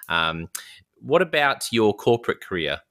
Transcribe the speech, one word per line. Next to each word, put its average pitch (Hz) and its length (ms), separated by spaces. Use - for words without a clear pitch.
Um, 82 400
what 139 260
about 147 500
your 110 240
corporate - 460
career? 76 380